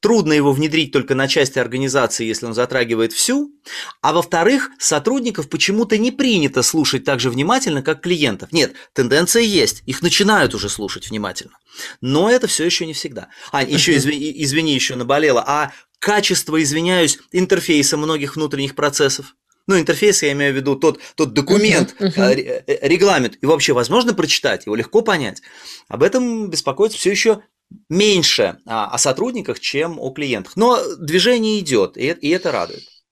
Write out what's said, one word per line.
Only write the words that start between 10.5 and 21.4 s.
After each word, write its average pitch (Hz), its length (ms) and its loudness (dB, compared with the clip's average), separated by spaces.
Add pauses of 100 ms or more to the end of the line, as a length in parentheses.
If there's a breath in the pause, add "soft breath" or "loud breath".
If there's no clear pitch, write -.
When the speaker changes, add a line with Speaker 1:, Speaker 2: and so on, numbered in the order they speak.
Speaker 1:
уже 101 140 -6
слушать 98 420 -8
внимательно, 104 480 -8 (420 loud breath)
но 147 300 2
это 247 160 2
всё 160 180 0
ещё 175 220 0
не 160 60 -10
всегда. 127 340 -10 (240 loud breath)
Ань, 139 180 0
ещё 156 220 2
Speaker 2:
Мгм. 147 120 4
Speaker 1:
изви-, 147 300 -4 (120)
извини, 151 280 0
ещё 131 220 -2
наболело, 127 500 2
а 143 280 -2 (260 loud breath)
качество, 190 640 0
извиняюсь, 165 560 0 (140)
интерфейса 165 640 2
многих 151 400 -4
внутренних 139 400 -4
процессов? 143 580 -4 (340)
Ну, 190 120 4
интерфейс, 175 420 2
я 147 80 0
имею 143 220 0
в 131 40 -2
виду 135 200 0
тот, 147 240 0 (160 loud breath)
тот 147 160 0
документ, 165 640 2